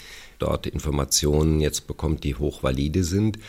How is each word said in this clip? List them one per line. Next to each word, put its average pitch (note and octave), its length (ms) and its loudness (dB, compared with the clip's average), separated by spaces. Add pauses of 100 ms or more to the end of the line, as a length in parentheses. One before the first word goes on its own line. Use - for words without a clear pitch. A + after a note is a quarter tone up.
(400)
dort - 280 -2
Informationen D2+ 920 2
jetzt - 260 0
bekommt, D2+ 380 -2
die C#2 120 -2
hochvalide D2 680 0
sind. G2+ 460 0